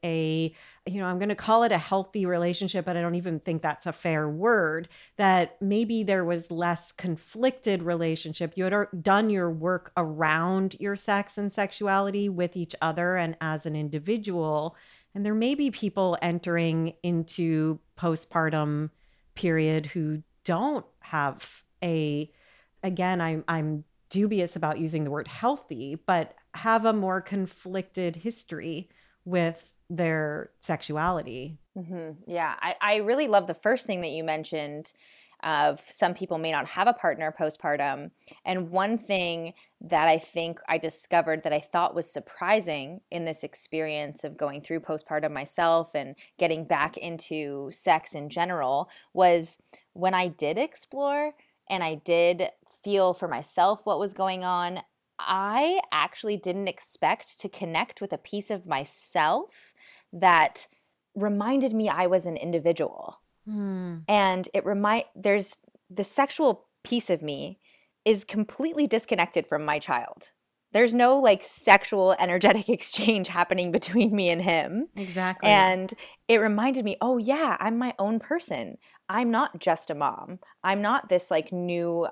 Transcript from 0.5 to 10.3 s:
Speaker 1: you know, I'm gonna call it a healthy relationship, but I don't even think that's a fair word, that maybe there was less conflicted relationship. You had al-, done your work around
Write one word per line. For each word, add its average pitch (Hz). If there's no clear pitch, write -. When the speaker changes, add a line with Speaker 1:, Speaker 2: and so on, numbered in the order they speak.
Speaker 1:
you 196
know, 185
I'm 180
gonna 202
call 226
it 226
a 180
healthy 190
relationship, 180
but 175
I 175
don't 170
even 175
think 160
that's 151
a 170
fair 156
word, 170
that 185
maybe 220
there 190
was 170
less 170
conflicted 202
relationship. 165
You 185
had 185
al-, 202
done 202
your 180
work 170
around 165